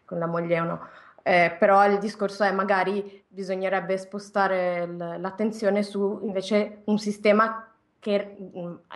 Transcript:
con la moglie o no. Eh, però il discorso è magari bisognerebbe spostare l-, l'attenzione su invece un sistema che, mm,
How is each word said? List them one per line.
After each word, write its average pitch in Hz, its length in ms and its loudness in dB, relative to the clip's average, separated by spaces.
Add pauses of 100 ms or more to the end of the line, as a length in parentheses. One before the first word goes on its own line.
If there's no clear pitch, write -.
con 175 140 -8
la 165 80 -2
moglie 170 340 0
o 170 40 -2
no. 170 160 -4 (420)
Eh, 175 360 4
però 196 280 6
il 202 120 4
discorso 202 460 -4
è 190 80 4
magari 196 760 -2
bisognerebbe 190 680 -4
spostare 190 920 -2
l-, 175 340 -8
l'attenzione 202 640 0
su 202 400 -2
invece 208 640 -2
un 208 120 2
sistema 214 680 2 (340)
che, 202 360 -4 (220)
mm, 175 160 -10 (220)